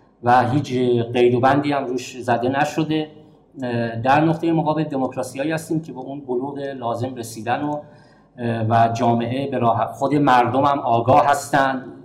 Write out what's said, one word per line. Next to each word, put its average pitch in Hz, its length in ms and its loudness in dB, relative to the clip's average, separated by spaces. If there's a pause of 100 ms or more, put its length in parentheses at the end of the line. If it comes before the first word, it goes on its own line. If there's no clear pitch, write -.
(220)
و 123 280 4
هیچ 143 220 0 (400)
قید 123 220 4
و 120 60 2
بندی 143 320 2
هم 139 120 -2
روش 127 360 -8
زده 120 280 0
نشده. 151 600 -2 (960)
در 135 160 4
نقطهٔ 165 320 2
مقابل 151 320 0
دموکراسی‌هایی 135 680 -4
هستیم 160 300 -4
که 151 100 -14
به 123 60 -12
اون 135 220 -12
بلوغ 135 380 -4
لازم 131 560 -6
رسیدن 120 480 -6
و، 147 180 -4 (880)
و 117 240 4
جامعه 120 580 0
به 127 80 -4
راه، 117 340 2
خود 135 220 -2
مردم 131 500 4
هم 143 140 2
آگاه 123 480 4
هستن 135 580 0 (200)